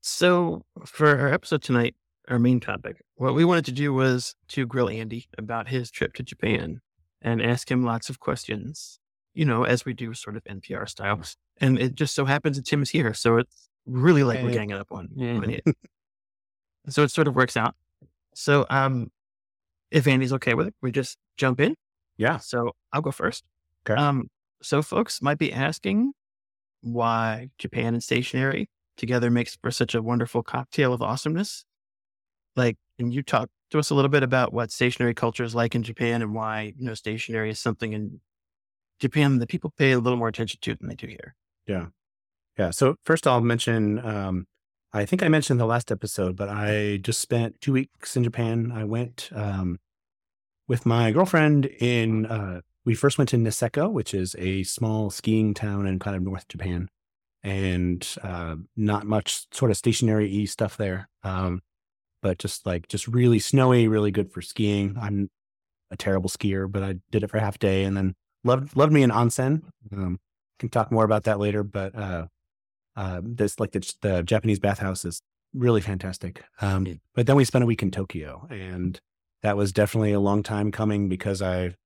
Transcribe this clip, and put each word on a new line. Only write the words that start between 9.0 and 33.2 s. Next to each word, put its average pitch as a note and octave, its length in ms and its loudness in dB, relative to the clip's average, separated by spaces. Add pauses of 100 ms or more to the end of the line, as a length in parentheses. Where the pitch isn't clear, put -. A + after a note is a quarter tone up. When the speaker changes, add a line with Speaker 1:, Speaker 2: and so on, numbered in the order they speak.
Speaker 1:
you D#3+ 100 0
know, A#2+ 200 2
as A#2+ 200 2
we C3 80 -8
do A2+ 220 -10
sort G#2 220 -12
of - 100 -12
N G2 140 -12
P - 140 -12
R G2 120 -6
style. G2+ 340 -4 (400)
And C3 180 4
it B2+ 160 0
just C#3+ 200 -2
so D3 100 0
happens C#3+ 320 0
that C3+ 100 -8
Tim D3 160 0
is C3 80 -2
here. C3 240 0
So A#2 220 4
it's - 320 -4 (180)
really C#3 380 4
like A#2+ 180 0
we're B2 60 -2
Speaker 2:
Hey. A#2+ 80 0
Speaker 1:
ganging G#2 200 -4
up G2 140 -10
on, F2+ 240 -12
Speaker 3:
Yeah. B2 220 -4
Speaker 1:
on A2 140 -2
it. - 140 -8 (1200)
So D3 160 2
it C3+ 60 2
sort D#3 180 2
of B2 80 -2
works B2+ 200 2
out. A2+ 200 0 (580)
So, C#3+ 360 4
um, C3+ 400 0 (800)
if C#3+ 180 4
Andy's C3 240 4
okay B2 220 0
with E3+ 140 0
it, G#3+ 140 -10
we C3 80 -2
just B2+ 260 -4 (200)
jump C3 240 2
in. A3 160 2 (400)
Speaker 2:
Yeah. B2+ 220 0
Speaker 1:
So A#2+ 340 -4 (200)
I'll D3 100 0
go C3+ 100 -4
first. - 320 -4 (440)
Speaker 2:
Okay. A2+ 120 2
Speaker 1:
Um, C#3 280 0 (340)
so C#3+ 200 0
folks - 400 -2
might D3 160 0
be D#3 140 -2
asking G3 600 0 (680)
why A#2 800 0
Japan A#2 360 -2
and A#2 80 -2
stationery B2+ 680 -2 (280)
together A#2+ 340 0
makes A#2+ 260 0
for - 140 -4
such - 240 -4
a A2+ 80 0
wonderful A#2 400 -2
cocktail B2+ 500 -2
of B2 100 -4
awesomeness. D#3 600 -4 (920)
Like, A#2+ 200 2 (220)
can A#2+ 140 -4
you C3+ 100 -4